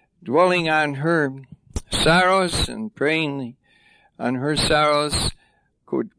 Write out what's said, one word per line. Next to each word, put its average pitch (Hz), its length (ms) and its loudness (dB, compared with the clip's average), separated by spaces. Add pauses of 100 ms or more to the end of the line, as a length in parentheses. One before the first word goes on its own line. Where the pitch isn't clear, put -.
(220)
dwelling 175 480 2
on 151 260 2
her 147 380 0 (560)
sorrows 180 800 2
and 110 240 -10
praying 139 600 -2 (640)
on 123 160 -2
her 143 200 -2
sorrows 151 760 0 (560)
could, 139 320 -4